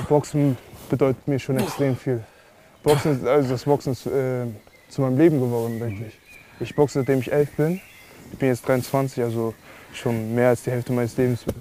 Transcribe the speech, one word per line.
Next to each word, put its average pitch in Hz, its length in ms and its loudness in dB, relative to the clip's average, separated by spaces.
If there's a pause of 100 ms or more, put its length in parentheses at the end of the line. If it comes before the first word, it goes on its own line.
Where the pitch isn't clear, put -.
Boxen 143 480 2 (320)
bedeutet 135 380 0
mir 139 120 0
schon - 200 -2
extrem 131 380 0
viel. 120 260 -4 (600)
Boxen 147 380 2
ist, 92 60 -4
also 135 240 4
das 127 140 -4
Boxen 143 280 0
ist, - 140 -8
äh, 127 400 -2 (420)
zu - 140 -6
meinem 131 160 2
Leben 156 220 6
geworden, 117 400 -2
wirklich. 107 360 -8 (440)
Ich 117 140 -6
boxe, 143 260 2
seitdem 135 200 2
ich 117 120 -6
elf 147 240 2
bin. 165 240 0 (520)
Ich - 60 -16
bin 135 100 0
jetzt 123 180 -2
dreiundzwanzig, 131 580 0
also 113 300 -2 (380)
schon 113 420 -2
mehr 123 160 6
als 117 120 0
die - 80 -4
Hälfte 123 220 -4
meines 120 240 0
Lebens 123 280 0 (160)